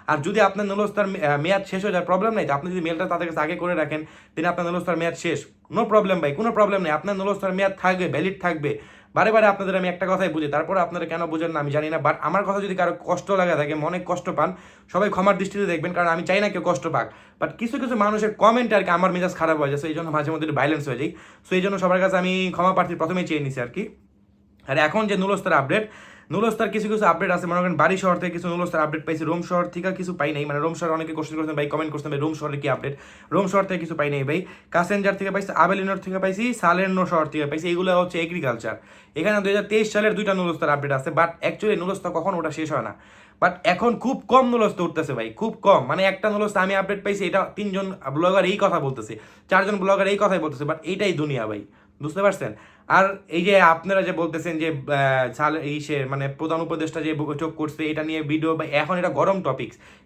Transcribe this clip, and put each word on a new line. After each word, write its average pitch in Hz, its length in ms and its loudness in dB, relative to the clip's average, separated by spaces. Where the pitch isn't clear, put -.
আর 151 120 0
যদি 196 220 0
আপনার 196 260 2
নুলস্তার 202 400 0
মে-, 190 180 -4
আহ, 147 160 2
মেয়াদ 190 240 2
শেষ 190 180 -4
হয়ে 202 100 0
যায়, 175 120 0
প্রবলেম 190 280 2
নাই। 180 140 0
তো 143 60 0
আপনি 143 180 -2
যদি 180 100 -4
মেলটা 165 260 -2
তাদের 170 220 -2
কাছে 151 120 -4
আগে 160 160 -2
করে 175 180 -2
রাখেন, 156 300 -2
then 175 120 0
আপনার 175 180 -2
নুলস্তার 175 300 -2
মেয়াদ 165 180 -2
শেষ, - 320 -4
no 165 80 -4
problem 202 360 4
ভাই, 147 200 0
কোনো 226 180 0
প্রবলেম 202 300 2
নেই, 156 100 0
আপনার 185 240 -2
নুলস্তার 190 380 -2
মেয়াদ 196 240 2
থাকবে, 185 300 0
ভ্যালিড 170 320 -2
থাকবে। 151 380 -2
বারে 190 180 4
বারে 214 140 6
আপনাদের 196 300 2
আমি 185 120 0
একটা 180 220 -4
কথাই 185 180 2
বুঝি, 151 200 -2
তারপরে 160 320 0
আপনারা 170 260 -2
কেন 165 200 -4
বুঝেন 165 240 -2
না 151 100 -2
আমি 143 100 -2
জানি 151 200 0
না। 160 80 -2
But 151 220 2
আমার 180 240 0
কথা 196 160 -2
যদি 190 140 -4
কারো 175 300 0
কষ্ট 175 260 -2
লাগা 180 260 2
থাকে, 147 180 0
মনে 160 320 -2
কষ্ট 180 240 -4
পান, 160 220 0
সবাই 196 220 0
ক্ষমার 190 280 2
দৃষ্টিতে 196 280 -2
দেখবেন, 170 260 -2
কারণ 175 160 2
আমি 165 140 0
চাই 185 180 2
না 208 80 2
কেউ 185 160 -6
কষ্ট 170 240 0
পাক। 123 240 -2
But 151 180 -2
কিছু 233 200 -4
কিছু 240 180 -2
মানুষের 208 380 2
কমেন্টে 226 400 4
আর 196 80 4
কি 185 80 -2
আমার 175 220 4
মেজাজ 180 220 -2
খারাপ 160 240 2
হয়ে 143 120 0
যায়, 143 120 -2
so 165 60 -4
এই 151 60 -2
জন্য 165 160 -6
মাঝে 151 200 0
মধ্যে 156 160 -2
একটু 143 100 -2
ভায়োলেন্স 147 320 0
হয়ে 120 100 -4
যায়। 170 140 -4
So, 180 60 -2
এই 185 60 2
জন্য 196 180 0
সবার 185 220 4
কাছে 185 160 2
আমি 185 360 0
ক্ষমা 180 200 2
প্রার্থী 175 220 2
প্রথমেই 170 320 -2
চেয়ে 151 140 0
নিছি 131 200 -4
আর 120 60 -4
কি। 185 220 -8
আর 139 100 0
এখন 175 280 4
যে 202 100 0
নুলস্তার 190 360 0
আপডেট, 160 380 2
নুলস্তার 214 380 0
কিছু 208 200 -2
কিছু 208 160 0
আপডেট 180 260 2
আছে, 175 160 0
মনে 175 140 0
করেন 180 160 0
বাড়ি 170 200 4
শহর 185 200 2
থেকে 180 160 -4
কিছু 175 160 -4
নুলস্তার 170 340 0
আপডেট 151 240 -2
পাইছি, 160 180 -2
রোম 170 180 -2
শহর 175 220 0
থেকে 175 280 -4
কিছু 180 220 -6
পাই 151 180 -2
নাই। 147 120 -4
মানে 147 160 -4
রোম 160 140 0
শহর 160 180 -2
অনেকে 160 200 -4
কোশ্চেন 156 260 -6
করছেন 156 180 -4
ভাই, 147 100 0
কমেন্ট 156 260 -4
করছেন 151 180 -8
ভাই, 139 100 -2
রোম 156 140 -2
শহরে 147 220 -6
কি 139 120 -4
আপডেট? 135 300 -4
রোম 185 140 2
শহর 196 180 2
থেকে 185 160 -4
কিছু 165 140 -8
পাই 151 160 0
নাই 139 140 -2
ভাই। 170 220 -2
কাসেঞ্জার 196 460 0
থেকে 196 140 -4
পাইছি, 190 220 -2
আবেলিনোর 190 440 2
থেকে 185 220 -6
পাইছি, 196 360 -2
সালেরনো 185 520 2
শহর 160 200 2
থেকে 147 200 -4
পাইছি, 160 240 -4
এগুলো 180 300 2
হচ্ছে 175 200 -2
এগ্রিকালচার। 135 560 -4
এখানে 202 240 0
দুই 196 140 0
হাজার 202 140 0
তেইশ 214 240 2
সালের 214 220 2
দুইটা 196 200 0
নুলস্তার 170 340 -2
আপডেট 139 240 0
আছে, 139 180 -2
but 165 400 0
actually 214 280 0
নুলস্তা 180 320 -4
কখন 165 240 -2
ওটা 160 160 -2
শেষ 156 220 -6
হয় 127 100 0
না। 104 120 -8
But 180 100 4
এখন 190 340 2
খুব - 300 -2
কম 247 220 6
নুলস্তা 214 340 2
উঠতেছে 143 300 -2
ভাই, 113 160 -4
খুব 214 220 -4
কম। 160 240 6
মানে 160 160 0
একটা 196 280 2
নুলস্তা 208 300 0
আমি 190 140 2
আপডেট 196 300 0
পাইছি, 202 220 0
এটা 180 300 0
তিনজন 196 380 -4
ব্লগার 180 320 4
এই 185 160 0
কথা 175 200 2
বলতেছে, 117 380 -6
চারজন 190 260 2
ব্লগার 196 300 2
এই 202 140 0
কথাই 190 180 4
বলতেছে, 147 260 -6
but 151 180 -2
এইটাই 190 300 -2
দুনিয়া 143 340 -2
ভাই, 104 180 -6
বুঝতে 147 200 -4
পারছেন? 147 300 2
আর 196 280 4
এই 175 160 -2
যে 196 160 6
আপনারা 175 420 4
যে 175 100 -2
বলতেছেন 160 460 -2
যে, 160 100 -2
আহ, 135 640 0
সাল-, 151 260 0
এই 147 220 -6
সে, 143 240 -4
মানে 135 240 -4
প্রধান 160 320 -4
উপদেষ্টা 160 400 -4
যে 156 140 -2
বৈঠক 151 420 -4
করছে, 156 340 -4
এটা 156 120 -4
নিয়ে 156 200 -4
ভিডিও, 156 340 0
বা 160 80 -4
এখন 156 320 0
এটা 170 120 0
গরম 180 340 0
টপিকস, 131 340 -4